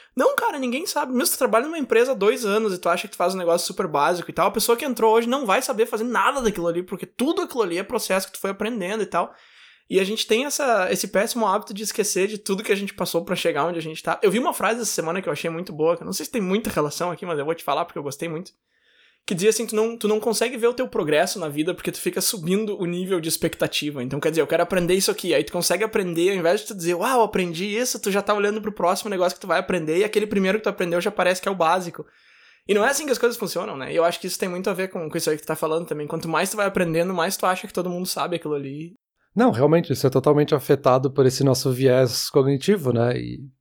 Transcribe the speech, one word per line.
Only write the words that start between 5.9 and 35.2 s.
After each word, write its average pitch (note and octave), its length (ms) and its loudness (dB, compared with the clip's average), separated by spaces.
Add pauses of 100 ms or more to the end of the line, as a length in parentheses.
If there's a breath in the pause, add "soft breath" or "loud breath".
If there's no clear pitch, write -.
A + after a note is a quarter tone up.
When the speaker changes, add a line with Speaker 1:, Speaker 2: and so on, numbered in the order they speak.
Speaker 1:
nada A#3+ 400 0
daquilo E3+ 240 0
ali, E3+ 160 -2
porque F3+ 240 -10
tudo E4 340 -2
aquilo C4 220 0
ali E3+ 160 -2
é G3 40 -2
processo G3 440 -2
que - 60 -18
tu - 60 -12
foi G3 120 -4
aprendendo G#3 500 -4
e F#3+ 60 -4
tal. F3+ 260 -2 (560 soft breath)
E F#3 100 4
a F#3+ 40 4
gente G#3 240 -4
tem A3+ 180 2
essa, A#3+ 460 0
esse G3+ 160 -2
péssimo A3 380 0
hábito G3+ 280 0
de G3+ 100 -8
esquecer G#3 440 0
de G#3+ 100 -6
tudo G3 260 -4
que G3+ 100 2
a - 20 0
gente G3 180 -4
passou E3+ 300 -2
pra F3+ 120 -4
chegar D#3 300 0
onde E3+ 140 -4
a - 20 -6
gente D#3+ 220 -10
tá. E3 180 -2
Eu G#3+ 80 6
vi F#3 80 2
uma C#4+ 160 0
frase A3+ 280 -2
essa G#3 100 -4
semana E3+ 300 -2
que F#3 80 -6
eu D3+ 40 0
achei E3 160 -4
muito E3 220 -6
boa, D#3 240 2
que - 80 -10
eu - 20 -10
não F3+ 60 -6
sei - 140 -6
se - 60 -12
tem A#3+ 100 -2
muita G3 280 -2
relação D#3+ 400 -2
aqui, - 160 -8
mas E3+ 140 -4
eu C#3 60 -2
vou E3 100 -2
te - 80 -16
falar D3+ 220 -2
porque - 120 -12
eu D3+ 60 -8
gostei C#3+ 240 -8
muito. E3 240 -8 (720)
Que - 80 -2
dizia F#3 160 2
assim, A3+ 160 2
tu A3 100 -6
não, A3+ 220 0
tu A3 100 -2
não G#3+ 140 2
consegue A3+ 340 0
ver A3+ 120 2
o B3 60 2
teu B3 140 -2
progresso E3 500 2
na E3 120 -4
vida D3+ 240 -2
porque F3 180 -6
tu - 80 -8
fica F#3 220 -4
subindo G3+ 600 -2
o F3+ 40 -2
nível F3+ 340 -2
de D#3+ 80 -4
expectativa. D3+ 760 -2
Então, C#3 200 -4
quer D#3+ 80 0
dizer, D#3+ 120 0
eu C#3 60 0
quero E3 160 2
aprender F3 300 0
isso G3 180 2
aqui. F3+ 220 -2
Aí D#4+ 100 4
tu - 80 -12
consegue F3+ 320 0
aprender, F#3 480 0
ao G3+ 40 0
invés F3+ 260 2
de - 60 -14
tu A3 80 -10
dizer, F3 180 -2
"Uau, A#3 300 2
aprendi F#3 420 -2
isso", A3 340 -2
tu - 100 -4
já G3 120 2
tá G3+ 120 0
olhando G#3 280 0
pro G#3 100 -6
próximo G3 380 0
negócio F#3 260 0
que - 60 -20
tu G3+ 60 -14
vai E3+ 120 2
aprender F3 380 0
e G3+ 60 4
aquele G#3 240 0
primeiro G3+ 320 2
que G#3+ 40 -14
tu G#3 60 0
aprendeu F3+ 320 0
já G3+ 100 0
parece F#3 300 0
que - 60 -4
é G3+ 40 0
o G3 40 -2
básico. E3+ 500 0 (640 soft breath)
E F#3 60 2
não G#3 120 4
é B3+ 40 4
assim C#4+ 160 -2
que C#4 60 0
as A#3 60 0
coisas A#3+ 200 0
funcionam, F3+ 400 -6
né? C3+ 140 -8
E D3+ 40 -4
eu E3 80 4
acho F3 160 2
que - 80 -6
isso F3 120 -6
tem G3 100 -2
muito F3+ 200 -4
a G3 40 0
ver F#3 160 -4
com, E3+ 200 -6
com E3+ 80 -4
isso D#3+ 120 -2